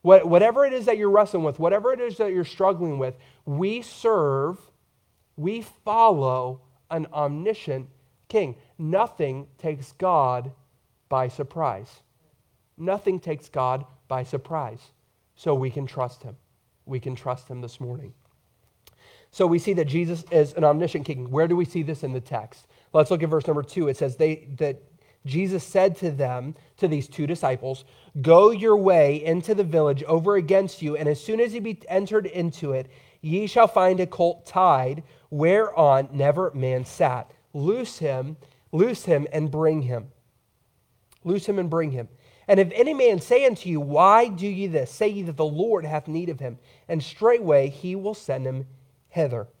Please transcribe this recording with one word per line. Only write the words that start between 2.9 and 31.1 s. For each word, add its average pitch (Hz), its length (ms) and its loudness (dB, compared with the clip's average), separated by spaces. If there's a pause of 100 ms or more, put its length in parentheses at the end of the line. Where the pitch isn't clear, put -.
with, 131 160 -4 (300)
we 190 380 -4
serve, 165 720 -2 (800)
we 202 300 -6 (180)
follow 135 800 2 (280)
an 160 220 -6
omniscient 147 800 -6 (400)
king. 165 260 -2 (220)
Nothing 156 680 -4 (100)
takes 151 400 -8
God 135 520 0 (600)
by 131 180 -2
surprise. 131 600 -6 (880)
Nothing 190 420 -4
takes 151 300 -10
God 131 340 -4 (240)
by 131 140 -6
surprise. 127 580 -10 (540)
So 156 200 -2
we 131 140 -4
can 135 180 -8
trust 123 360 -10
him. 120 140 -18 (500)
We 131 140 -10
can 127 140 -10
trust 131 340 -10
him 123 120 -14
this 120 200 -16
morning. 123 340 -14 (1160)
So 190 140 0
we 170 120 2
see 196 160 -2
that 170 120 -2
Jesus 165 440 -4
is 151 240 2
an 165 100 -2
omniscient 151 400 0
king. 127 260 -10
Where 151 160 0
do 175 100 0
we 175 100 -2
see 165 160 -6
this 147 220 -8
in 131 100 -8
the 127 60 -6
text? 113 460 -12 (280)
Let's 151 160 4
look 170 120 0
at 165 60 -2
verse 156 180 -2
number 147 160 -2
two. 151 260 -4
It 135 100 -4
says, 131 180 -4
"They, 156 400 -2
that 139 260 -6 (440)
Jesus 180 360 -4
said 185 340 2
to 170 140 -6
them," 135 440 -6 (240)
to 185 100 0
these 151 180 -2
two 151 200 -8
disciples, 135 580 -6 (380)
"Go 170 280 8
your 214 280 2
way 156 440 4
into 165 320 -2
the 196 100 0
village 151 400 0
over 165 320 2
against 190 440 0
you, 151 160 -4
and 147 100 -4
as 147 160 -2